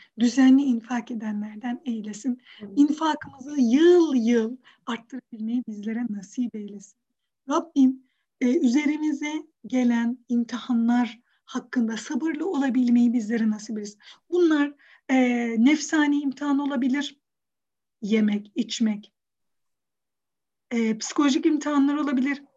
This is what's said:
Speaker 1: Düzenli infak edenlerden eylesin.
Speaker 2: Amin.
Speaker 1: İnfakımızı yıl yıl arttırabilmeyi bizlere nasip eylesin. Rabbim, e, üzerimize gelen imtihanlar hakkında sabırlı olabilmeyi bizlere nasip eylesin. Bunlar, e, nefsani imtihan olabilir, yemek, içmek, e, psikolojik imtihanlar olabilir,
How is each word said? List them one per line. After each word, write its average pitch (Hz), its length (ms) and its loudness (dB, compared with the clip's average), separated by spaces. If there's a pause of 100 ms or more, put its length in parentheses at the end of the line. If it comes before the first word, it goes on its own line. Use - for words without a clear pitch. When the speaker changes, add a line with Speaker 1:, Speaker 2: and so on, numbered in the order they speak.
(180)
Speaker 1:
Düzenli 262 440 6
infak 240 480 -4
edenlerden 214 720 -8
eylesin. 226 580 -6 (200)
Speaker 2:
Amin. 196 140 -14
Speaker 1:
İnfakımızı 294 840 0
yıl 311 540 6
yıl 233 420 2 (300)
arttırabilmeyi 233 840 -8
bizlere 220 420 -6
nasip 208 440 -8
eylesin. 202 420 -14 (520)
Rabbim, 269 580 0 (340)
e, 247 180 2
üzerimize 302 880 -2 (200)
gelen 240 520 0 (100)
imtihanlar 240 920 -2 (260)
hakkında 226 500 -4
sabırlı 302 540 -6
olabilmeyi 240 640 2
bizlere 220 380 0
nasip 214 280 -6
eylesin. 208 220 -14 (300)
Bunlar, 311 420 2 (360)
e, 262 80 2 (480)
nefsani 294 560 2
imtihan 277 380 -2
olabilir, 277 600 -4 (840)
yemek, 208 520 0
içmek, 214 580 -4 (1600)
e, 220 280 0
psikolojik 294 480 0
imtihanlar 285 500 0
olabilir, 277 460 -2 (140)